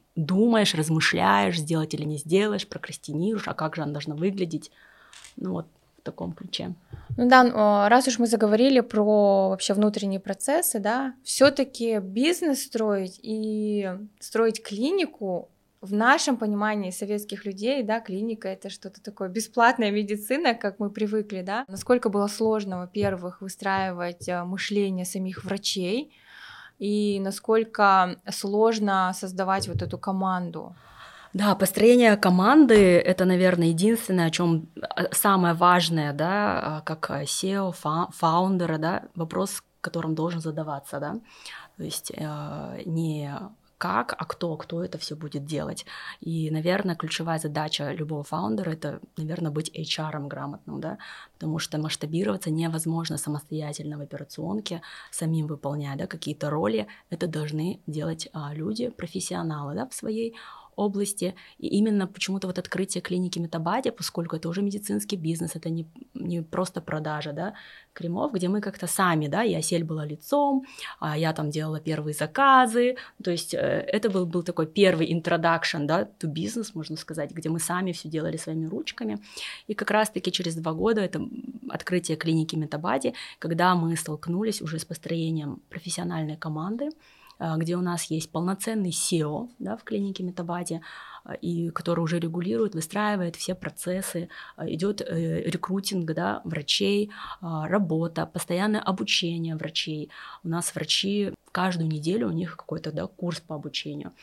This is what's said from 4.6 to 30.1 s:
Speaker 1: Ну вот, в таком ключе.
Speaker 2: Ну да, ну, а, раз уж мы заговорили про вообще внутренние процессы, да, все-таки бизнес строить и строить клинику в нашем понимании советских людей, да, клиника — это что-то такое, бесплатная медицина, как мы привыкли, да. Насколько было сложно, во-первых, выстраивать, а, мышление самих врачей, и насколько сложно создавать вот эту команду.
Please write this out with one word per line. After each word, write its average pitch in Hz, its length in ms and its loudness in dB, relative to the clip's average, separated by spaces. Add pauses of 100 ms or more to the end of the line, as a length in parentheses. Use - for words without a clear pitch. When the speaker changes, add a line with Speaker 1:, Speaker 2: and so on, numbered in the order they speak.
Speaker 1:
Ну 185 140 -6
вот, 170 140 -4 (320)
в - 40 -20
таком 175 300 -8
ключе. 180 420 -8 (440)
Speaker 2:
Ну 247 100 4
да, 254 160 12
ну, 240 120 4
а, 208 340 6
раз 254 180 8
уж 233 120 0
мы 240 80 4
заговорили 220 540 6
про 208 680 6
вообще 190 240 0
внутренние 202 460 2
процессы, 240 600 0
да, 247 340 0 (100)
все-таки 262 760 4
бизнес 269 640 2
строить 202 580 0
и 214 680 -2 (280)
строить 220 440 0
клинику 220 840 -2 (320)
в 196 120 -8
нашем 240 440 4
понимании 208 540 0
советских 208 540 -6
людей, 214 380 -2
да, 214 160 0
клиника — 214 500 -6
это 190 200 -8
что-то - 320 -16
такое, 202 280 -6
бесплатная 226 640 4
медицина, 214 600 2
как 202 260 -4
мы 208 100 -2
привыкли, 208 520 -2
да. 202 260 -4
Насколько 240 420 2
было 202 180 2
сложно, 202 520 0
во-первых, 180 640 -2
выстраивать, 190 880 -4
а, 175 160 -2
мышление 190 600 0
самих 185 380 -6
врачей, 196 680 -2 (680)
и 208 420 2
насколько 196 920 4 (160)
сложно 202 840 2
создавать 190 540 -2
вот 175 140 -2
эту 175 160 -6
команду. 185 800 -2 (580)